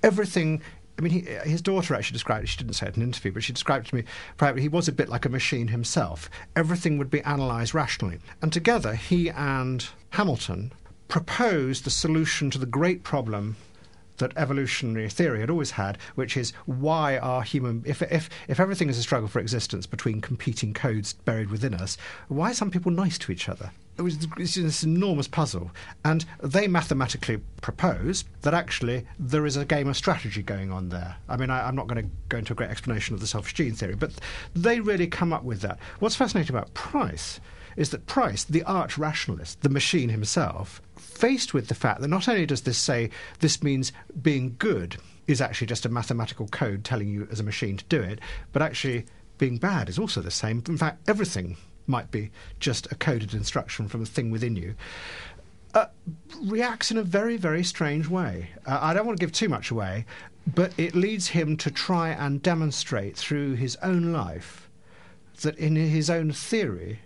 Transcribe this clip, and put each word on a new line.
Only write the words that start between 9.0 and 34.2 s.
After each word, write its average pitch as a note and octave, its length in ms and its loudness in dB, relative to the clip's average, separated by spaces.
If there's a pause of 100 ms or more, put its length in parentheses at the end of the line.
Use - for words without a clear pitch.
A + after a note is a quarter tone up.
and C3+ 580 -2 (220)
Hamilton A2+ 600 0 (360)
proposed E3 760 2
the - 60 -2
solution D#3 600 2
to C3+ 80 -4
the C3 80 -2
great D3 380 2
problem A2 520 0 (600)
that - 180 0
evolutionary B2+ 720 0
theory B2+ 320 2
had A2 100 0
always D#3+ 220 0
had, G2 260 0 (160)
which B2+ 220 0
is B2 160 -2 (140)
why C#3+ 520 2
are B2+ 240 0
human... A#2 440 0
If, D3 160 0
if, D#3+ 260 0 (180)
if C3+ 140 2
everything F#3 280 4
is B2 100 2
a A#2+ 40 0
struggle A#2 240 2
for A2 140 0
existence G#2+ 460 -2
between A2 340 -2
competing A2 540 -2
codes G#2+ 400 0
buried A2 360 -2
within A2 240 0
us, F2+ 220 -4 (320)
why D#3+ 220 2
are C4 40 -2
some G#3 160 0
people F3+ 220 2
nice F3 260 2
to - 140 -4
each - 160 -4
other? F#2 240 -8 (260)
It - 40 -2
was, E3 240 0 (120)
it's F3 160 -2
this E3 300 2
enormous D#3+ 440 4
puzzle. F#2 420 0 (340)
And D#3+ 200 4 (160)
they G3 280 4
mathematically C3+ 680 2 (240)
propose D3 600 0 (180)
that D3 120 4
actually B2 520 0 (120)
there D3+ 260 2
is C#3+ 120 2
a C#3+ 80 0
game D3 240 2
of C3+ 80 0
strategy A2+ 460 0
going F#2+ 280 -4
on F#2 200 -4
there. F2 260 -6 (120)
I - 80 -2
mean, B2+ 140 0
I, B2+ 160 2
I'm C3 100 0
not B2+ 120 -4
gonna A2+ 160 0 (240)
go A#2+ 100 -2
into A2 140 -4
a A2 40 -4
great A2+ 140 -2
explanation G#2+ 440 -2
of F#2+ 60 -4
the G#2 60 -4
selfish G2+ 280 -4
gene B2+ 200 0
theory, G2 200 -2
but A2 180 -2 (420)